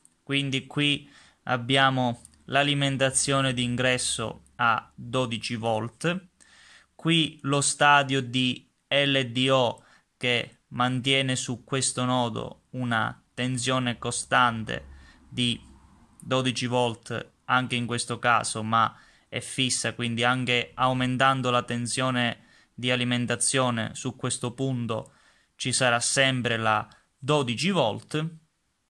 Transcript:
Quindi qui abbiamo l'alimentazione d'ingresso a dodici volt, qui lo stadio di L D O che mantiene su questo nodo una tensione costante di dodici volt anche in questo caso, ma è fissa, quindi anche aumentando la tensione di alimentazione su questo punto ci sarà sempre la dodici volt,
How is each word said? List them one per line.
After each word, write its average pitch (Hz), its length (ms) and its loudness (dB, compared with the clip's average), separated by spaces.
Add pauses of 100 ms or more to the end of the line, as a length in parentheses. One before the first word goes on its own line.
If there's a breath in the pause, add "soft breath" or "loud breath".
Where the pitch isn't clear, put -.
(220)
Quindi 139 460 -2
qui 147 420 -2 (340 soft breath)
abbiamo 127 800 2 (240)
l'alimentazione 135 1080 0
d'ingresso 123 920 -2 (120)
a 117 380 0
dodici 120 640 -4
volt, 117 720 -2 (680 soft breath)
qui 165 480 0
lo 139 180 0
stadio 139 600 4
di 123 480 -2 (180)
L 139 360 2
D 123 260 0
O 127 340 2 (340 soft breath)
che 123 400 -2 (100)
mantiene 127 680 0
su 123 280 -6
questo 127 420 -2
nodo 120 640 -2
una 120 500 -4 (120)
tensione 123 640 -2
costante 120 880 0 (400 soft breath)
di 120 320 -2 (600)
dodici 127 480 -2
volt 120 640 -2 (140)
anche 127 300 0
in 123 100 -2
questo 117 340 -4
caso, 113 440 2
ma 113 320 2 (320 soft breath)
è 117 120 -6
fissa, 120 540 -2
quindi 117 300 -2
anche 123 520 0
aumentando 127 720 2
la 123 140 2
tensione 123 800 -2 (280 soft breath)
di 123 180 -2
alimentazione 123 1040 0
su - 200 -6
questo 123 380 -4
punto 117 600 -4 (420 soft breath)
ci 127 180 -4
sarà 120 260 4
sempre 127 580 2
la 107 300 0 (300 soft breath)
dodici 139 540 0
volt, 151 560 0 (640)